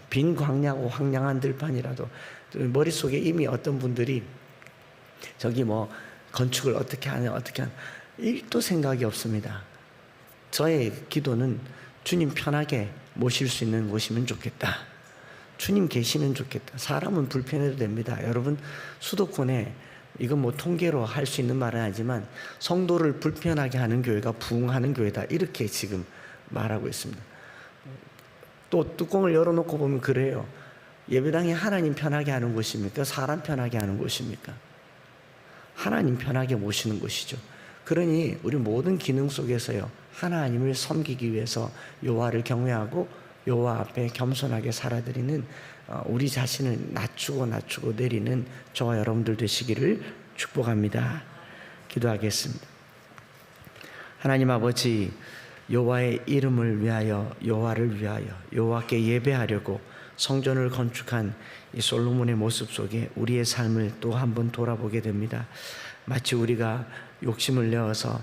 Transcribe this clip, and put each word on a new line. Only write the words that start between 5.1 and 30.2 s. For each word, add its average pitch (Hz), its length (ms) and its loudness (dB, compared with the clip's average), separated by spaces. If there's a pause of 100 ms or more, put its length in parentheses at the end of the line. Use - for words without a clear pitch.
저기 120 260 2
뭐 107 260 0 (420)
건축을 127 420 2
어떻게 135 360 -4
하냐, 123 220 0
어떻게 123 300 -4
하냐, 127 120 -6 (440)
일도 233 420 0
생각이 139 440 2
없습니다. 104 580 -2 (880)
저의 147 420 4 (160)
기도는 131 520 2 (440)
"주님 165 260 2
편하게 143 600 0 (240)
모실 127 340 2
수 117 160 -2
있는 110 260 2
곳이면 110 360 0
좋겠다. 110 500 -4 (800)
주님 196 300 4
계시면 135 460 2
좋겠다." - 440 -6
사람은 139 500 0
불편해도 139 480 0
됩니다. 113 480 -2
여러분, 123 340 0 (420)
수도권에, 131 720 0 (440)
이건 135 220 2
뭐 151 120 2
통계로 160 520 0
할 135 220 -2
수 139 140 -2
있는 127 160 2
말은 120 240 0
아니지만, 113 460 -2 (320)
"성도를 170 640 2
불편하게 151 580 0
하는 123 240 2
교회가 117 300 2
부흥하는 123 600 2
교회다." 104 300 0
이렇게 160 420 -2
지금 98 380 -4 (460)
말하고 107 380 -2
있습니다. - 320 -8 (1500)
또 - 260 2
뚜껑을 175 380 4
열어놓고 165 440 4
보면 139 220 2
그래요. 131 460 2 (600)